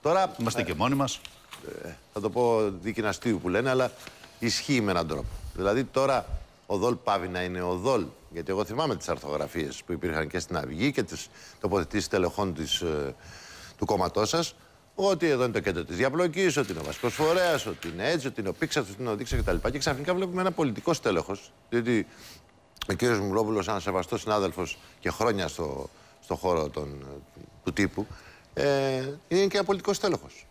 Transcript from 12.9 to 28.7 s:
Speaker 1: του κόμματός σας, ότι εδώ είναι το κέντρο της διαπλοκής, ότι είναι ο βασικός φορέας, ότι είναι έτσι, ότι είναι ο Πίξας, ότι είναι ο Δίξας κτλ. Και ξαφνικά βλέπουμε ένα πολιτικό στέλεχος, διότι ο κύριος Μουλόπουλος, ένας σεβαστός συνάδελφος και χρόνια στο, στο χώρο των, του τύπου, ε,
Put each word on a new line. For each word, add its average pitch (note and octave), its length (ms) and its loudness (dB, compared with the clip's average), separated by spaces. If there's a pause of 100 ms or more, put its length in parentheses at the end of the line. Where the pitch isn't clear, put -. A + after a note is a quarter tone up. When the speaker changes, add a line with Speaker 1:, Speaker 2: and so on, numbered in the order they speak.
Speaker 1:
του G#2 80 -2
κόμματός G#2 420 2
σας, E3 260 0 (400)
ότι F#3+ 340 2
εδώ B2+ 160 4
είναι A#2+ 80 0
το G2+ 80 2
κέντρο F2 240 0
της C#3+ 120 -6
διαπλοκής, E3 600 2
ότι A#2+ 140 0
είναι D#2+ 100 -4
ο D2 40 -6
βασικός D2+ 300 -2
φορέας, D#3+ 520 4
ότι E2+ 220 -6
είναι F2+ 200 -2
έτσι, D3+ 180 0
ότι A2+ 140 -4
είναι F#2+ 80 -2
ο F2 40 -2
Πίξας, D3+ 380 -2
ότι G2 100 -12
είναι B2 100 -2
ο G#2 60 0
Δίξας B2 240 0
κτλ. F#2 300 0
Και C#3 80 -6
ξαφνικά D3 360 0
βλέπουμε F3+ 260 -2
ένα F#3 120 2
πολιτικό C#3+ 400 0
στέλεχος, G2 600 0 (180)
διότι A#2 360 2 (840)
ο - 20 2
κύριος A#2 260 2
Μουλόπουλος, G2+ 500 2
ένας G2+ 140 -2
σεβαστός F#2 380 0
συνάδελφος F#2+ 580 0 (220)
και F2 100 -2
χρόνια G2+ 380 2
στο, C#2+ 420 -4 (300)
στο - 140 -4
χώρο D#2+ 340 2
των, C#2+ 360 -8 (600)
του E2+ 80 -2
τύπου, G2+ 340 0 (480)
ε, C3+ 480 2 (260)